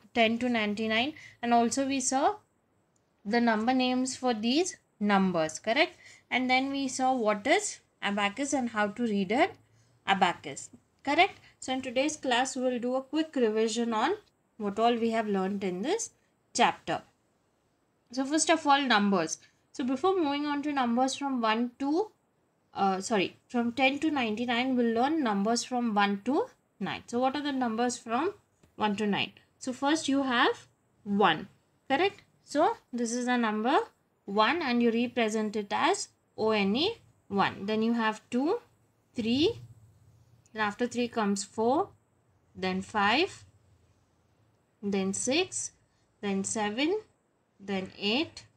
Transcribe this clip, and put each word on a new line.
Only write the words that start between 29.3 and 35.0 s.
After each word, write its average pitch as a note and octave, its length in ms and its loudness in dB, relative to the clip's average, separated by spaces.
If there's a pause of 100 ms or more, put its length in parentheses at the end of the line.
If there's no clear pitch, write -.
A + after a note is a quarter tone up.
So - 140 -8
first D4 360 0
you C#4 160 2
have C4+ 420 0 (380)
one, G3 420 2 (420)
correct? F4 340 0 (200)
So F#4 360 0 (140)
this A#3 200 -2
is B3 140 -2
the B3 100 2
number A3+ 420 2 (460)
one A3 360 2
and A#3+ 220 2
you A#3 80 6
represent A3 640 0